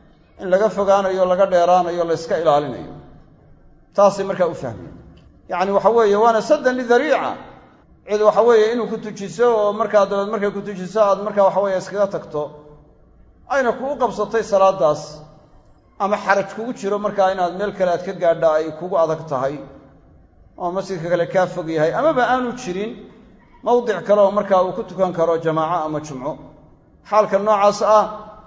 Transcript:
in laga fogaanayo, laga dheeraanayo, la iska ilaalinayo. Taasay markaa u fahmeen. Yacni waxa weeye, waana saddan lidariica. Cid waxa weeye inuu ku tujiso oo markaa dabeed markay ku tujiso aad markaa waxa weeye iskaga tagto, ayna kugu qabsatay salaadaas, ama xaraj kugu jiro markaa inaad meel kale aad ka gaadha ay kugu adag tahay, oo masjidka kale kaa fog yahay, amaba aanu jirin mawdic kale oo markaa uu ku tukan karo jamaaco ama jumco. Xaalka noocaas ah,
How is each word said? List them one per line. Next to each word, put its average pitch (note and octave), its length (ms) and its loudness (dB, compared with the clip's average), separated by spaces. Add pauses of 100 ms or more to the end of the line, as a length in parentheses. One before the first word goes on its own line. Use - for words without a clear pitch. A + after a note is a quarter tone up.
(400)
in G3+ 100 -8
laga G3 180 4
fogaanayo, F#3+ 560 2
laga F3+ 220 4
dheeraanayo, F3 580 4
la E3 100 0
iska E3 240 -4
ilaalinayo. C#3+ 540 0 (1000)
Taasay G3 300 4
markaa F#3 240 -2
u C#3 60 -8
fahmeen. A2 400 -12 (540)
Yacni F#3 240 -2
waxa G3 180 4
weeye, A3 260 4
waana A3+ 260 4
saddan B3+ 340 0
lidariica. A#3+ 600 0 (720)
Cid G#3 140 0
waxa G#3+ 200 0
weeye A3+ 300 2
inuu A#3 160 -6
ku A3 100 -8
tujiso G3+ 480 -6 (100)
oo G#3 160 -2
markaa G#3 340 0
dabeed G3 260 -4
markay G3+ 180 -4
ku G3+ 100 -8
tujiso F#3+ 400 -6
aad G3 220 2
markaa G3+ 220 0
waxa F#3 160 2
weeye G3 180 -2
iskaga F#3+ 280 -4
tagto, D#3 360 -6 (1080)
ayna B3+ 240 0
kugu C4+ 280 -4
qabsatay G#3 420 -2
salaadaas, F#3 600 2 (960)
ama G3+ 180 0
xaraj G3 380 0
kugu A#3 200 -8
jiro G3+ 240 -4
markaa G3+ 340 0
inaad F3+ 260 -2
meel G3+ 140 -4
kale F#3 200 0
aad F3 120 -2
ka F#3+ 80 -8
gaadha E3 360 2 (100)
ay D#3+ 80 -4 (120)
kugu F#3 200 -4
adag D#3 280 0
tahay, C#3 300 -4 (1000)
oo F3+ 140 -6
masjidka F#3+ 360 -6
kale E3+ 180 0
kaa F#3 200 2
fog E3+ 220 -6
yahay, D#3+ 260 0
amaba C4+ 340 2
aanu B3 240 -2
jirin F#3+ 400 -8 (720)
mawdic G#3+ 400 0
kale G#3 160 4
oo G3 100 6
markaa G3 320 2
uu F3+ 100 -2
ku A3+ 100 -8
tukan F3+ 300 -2
karo E3 260 0
jamaaco D#3+ 480 -2
ama D3+ 140 -6
jumco. D3 320 -10 (720)
Xaalka G3+ 320 2
noocaas G3+ 440 2
ah, G#3 220 6 (420)